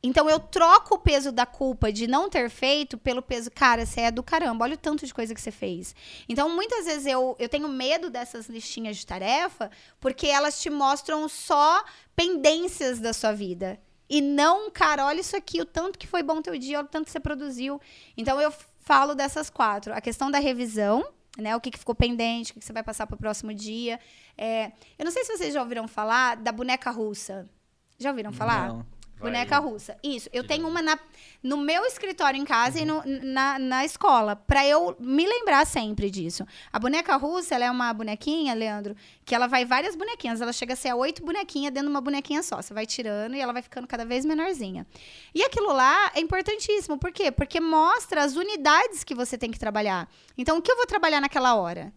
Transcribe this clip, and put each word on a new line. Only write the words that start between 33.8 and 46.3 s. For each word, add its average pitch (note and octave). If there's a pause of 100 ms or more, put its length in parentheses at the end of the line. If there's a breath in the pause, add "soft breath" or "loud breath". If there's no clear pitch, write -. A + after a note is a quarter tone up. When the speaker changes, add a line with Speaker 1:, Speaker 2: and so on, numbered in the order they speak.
Speaker 1:
escola, A#3+
pra C#4
eu E4
me C4+
lembrar G4+
sempre G#3+
disso. F#3 (260 loud breath)
A -
boneca C#4+
russa, D#4+
ela A#3+
é B3
uma B3
bonequinha, A3+
Leandro, G#3 (260 loud breath)
que -
ela A#3+
vai B3
várias C#4+
bonequinhas. D#4+
Ela A#3+
chega A#3+
a C4
ser B3+
oito C#4
bonequinhas D4+
dentro C#4
de C#4+
uma C#4
bonequinha C#4+
só. -
Você -
vai A3
tirando A3
e C#4
ela A#3+
vai B3
ficando B3
cada A#3
vez B3
menorzinha. D4+ (480 loud breath)
E D#4+
aquilo G#4+
lá D4
é D4+
importantíssimo. F#4+